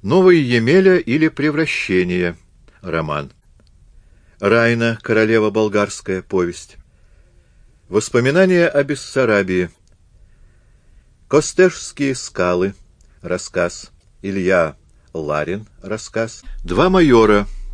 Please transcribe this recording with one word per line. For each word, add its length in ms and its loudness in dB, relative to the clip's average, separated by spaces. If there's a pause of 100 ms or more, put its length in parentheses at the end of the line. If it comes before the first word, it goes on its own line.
"Новая 320 4
Емеля" 600 4
или 320 0
"Превращение". 1080 -2 (440)
Роман. 500 -6 (1080)
Райна, 640 2
королева 480 2
болгарская, 720 -2
повесть. 560 -6 (1120)
Воспоминания 800 2
о 160 0
Бессарабии. 880 -2 (1600)
Костежские 880 0
скалы. 580 -2 (480)
Рассказ. 720 -6 (300)
Илья 560 -2 (340)
Ларин. 560 -6 (140)
Рассказ. 640 -8 (180)
Два 260 0
майора. 580 4 (260)